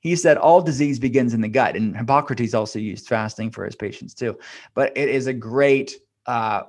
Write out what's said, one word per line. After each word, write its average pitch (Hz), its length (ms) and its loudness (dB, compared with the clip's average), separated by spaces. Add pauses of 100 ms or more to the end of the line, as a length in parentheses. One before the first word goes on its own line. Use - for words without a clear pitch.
he 170 140 -2
said, 170 220 4
"All 175 240 6
disease 143 380 0
begins 120 340 2
in 113 80 0
the 107 60 0
gut." 110 280 0
And 104 220 -2
Hippocrates 120 560 -2
also 107 240 -2
used 107 300 -10
fasting 110 420 -4
for 98 160 -10
his - 100 -10
patients - 380 -12
too. 113 240 -6 (380)
But - 200 0
it 139 140 0
is 127 160 -2
a 131 80 -4
great, 135 640 0 (320)
uh, 117 420 -2